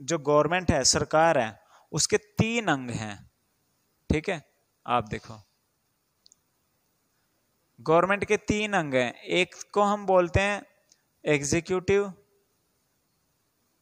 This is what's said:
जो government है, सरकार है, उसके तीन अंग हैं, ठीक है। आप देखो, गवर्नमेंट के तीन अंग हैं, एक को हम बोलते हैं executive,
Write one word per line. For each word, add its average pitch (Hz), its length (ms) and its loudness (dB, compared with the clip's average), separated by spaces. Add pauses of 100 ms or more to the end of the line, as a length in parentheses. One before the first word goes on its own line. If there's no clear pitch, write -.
जो 151 160 -4
government 151 520 2
है, 139 140 2
सरकार 156 540 2
है, 110 260 -4 (280)
उसके 170 240 0
तीन 226 500 -2
अंग 135 240 -2
हैं, 110 400 -10 (800)
ठीक 151 180 -2
है। 170 220 -8 (360)
आप 120 220 -2
देखो, 110 340 -14 (2500)
गवर्नमेंट 175 440 2
के 208 120 0
तीन 208 360 -4
अंग 156 220 -2
हैं, 123 280 -2
एक 175 320 -2 (180)
को 208 100 2
हम 202 240 0
बोलते 185 340 2
हैं 202 220 -2 (640)
executive, 180 840 0 (1700)